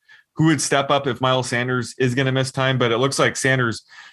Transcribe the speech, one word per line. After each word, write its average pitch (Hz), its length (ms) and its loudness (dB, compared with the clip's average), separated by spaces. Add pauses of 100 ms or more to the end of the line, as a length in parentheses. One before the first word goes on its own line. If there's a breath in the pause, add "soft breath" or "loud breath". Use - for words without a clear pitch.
(340 soft breath)
who 156 100 2
would 160 160 4
step 139 300 0
up 139 160 2
if 120 160 -4
Miles 131 260 0
Sanders 123 500 -4
is 127 160 0
gonna 131 180 0
miss 131 200 -2
time, 131 240 0
but 123 160 2
it 113 60 0
looks 135 200 0
like 123 180 2
Sanders 127 460 0 (300 loud breath)